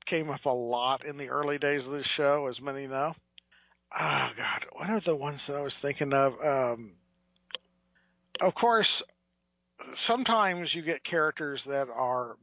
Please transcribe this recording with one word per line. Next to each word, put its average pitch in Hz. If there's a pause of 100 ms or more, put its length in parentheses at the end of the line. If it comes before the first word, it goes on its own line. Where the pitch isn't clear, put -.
came 160
up 143
a 143
lot 123
in 147
the 143
early 143
days 143
of 131
this 143 (100)
show, 143
as 117
many 139
know. 139 (840)
Oh, 143
God, -
what 160
are 220
the 160
ones 143
that 143
I 143
was 139 (100)
thinking 143
of? 139 (100)
Um, 120 (1500)
of 180
course, 226 (1200)
sometimes 214
you 175
get 156
characters 151
that 139
are, 123